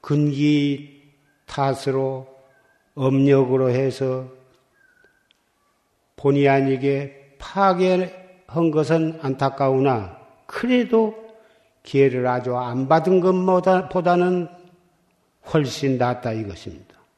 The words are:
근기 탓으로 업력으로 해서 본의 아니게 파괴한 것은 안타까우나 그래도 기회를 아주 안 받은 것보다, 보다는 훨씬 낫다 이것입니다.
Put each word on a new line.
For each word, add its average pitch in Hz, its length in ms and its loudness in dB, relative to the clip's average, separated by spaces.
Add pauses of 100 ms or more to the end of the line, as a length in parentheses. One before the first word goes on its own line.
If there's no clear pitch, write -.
근기 147 1120 -2 (340)
탓으로 135 800 -4 (680)
업력으로 135 760 2
해서 131 580 -2 (1900)
본의 143 320 2
아니게 135 920 -2
파괴한 180 1300 -2
것은 160 480 0
안타까우나 135 1000 -2 (280)
그래도 226 800 0 (580)
기회를 127 440 2
아주 123 300 -2
안 123 320 -4
받은 165 320 4
것보다, 185 680 2
보다는 175 600 0 (1040)
훨씬 135 460 0
낫다 123 340 -2
이것입니다. 98 640 -12 (240)